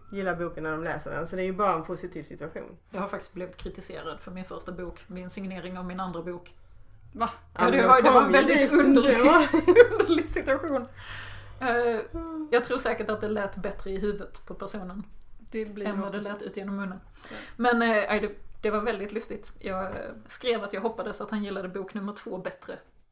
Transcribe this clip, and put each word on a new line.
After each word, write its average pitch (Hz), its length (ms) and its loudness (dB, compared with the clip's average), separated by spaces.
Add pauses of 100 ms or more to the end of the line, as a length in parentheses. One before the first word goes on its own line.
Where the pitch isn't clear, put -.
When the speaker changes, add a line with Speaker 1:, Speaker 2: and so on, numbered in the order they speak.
(120)
Speaker 1:
gilla 190 240 -4
boken 170 260 -6
när 156 100 -4
de 160 120 -6
läser 151 260 -6
den. 147 160 -6
Så 185 100 -8
det 185 60 -4
är 185 40 -2
ju 190 60 -4
bara 196 220 0
en 160 100 -4
positiv 170 380 -10
situation. - 540 -14 (140)
Speaker 2:
Jag 190 100 -8
har 196 80 -6
faktiskt - 240 -12
blivit 180 240 -12
kritiserad 180 640 -12
för - 100 -16
min 185 140 -12
första - 280 -12
bok 175 340 -12
vid 180 180 -12
en 180 60 -12
signering 185 480 -10
av 180 60 -10
min 180 160 -8
andra 175 220 -8
bok. 175 320 -12 (600)
Speaker 3:
Va? 226 160 -2 (240)
Speaker 2:
Ja, 175 100 0
Speaker 1:
Ja, - 60 6
Speaker 2:
det 277 60 4
Speaker 1:
men - 120 6
Speaker 2:
var, 262 80 10
Speaker 1:
de 247 60 8
Speaker 2:
det 254 80 8
var 254 120 10
Speaker 1:
kom - 20 6
Speaker 2:
en - 80 2
Speaker 1:
ju 185 140 8
Speaker 2:
väldigt 277 240 6
Speaker 1:
dit 294 100 8
Speaker 2:
underlig, 269 380 8
Speaker 1:
ändå. 294 280 8 (460)
Speaker 2:
<laughs> 440 80 0
underlig 330 280 2
situation. 269 580 -2 (720)
Eh, 240 400 0 (500)
jag 240 140 4
tror 247 140 -2
säkert 220 320 -4
att 214 100 -2
det 214 80 -4
lät 202 280 -4
bättre 190 340 -6
i 190 80 -4
huvudet 185 480 -6
på 180 80 -12
personen 196 480 -10 (480)
Speaker 3:
Det 220 160 -6
blir 208 200 -8
Speaker 2:
än 202 140 -4
vad 196 120 -6
det 202 60 -6
Speaker 3:
ofta 208 140 -6
så. 202 60 -10
Speaker 2:
lät - 40 -12
ut 190 140 -10
genom 196 200 -6
munnen. 190 240 -6 (300)
Speaker 3:
Ja. - 60 -12 (200)
Speaker 2:
Men, 233 260 4
eh, 233 60 4
nej, 214 320 2
det, - 100 -4 (320)
det 214 80 0
var 208 100 0
väldigt 214 320 -4
lustigt. - 460 -10
Jag, 190 260 -6
eh, - 260 -8 (160)
skrev 233 380 -2
att 202 80 -8
jag 196 80 -6
hoppades 214 400 -6
att 208 100 -8
han 208 140 -2
gillade 196 240 -6
bok 190 260 -10
nummer 196 180 -8
två - 260 -10
bättre - 360 -12 (380)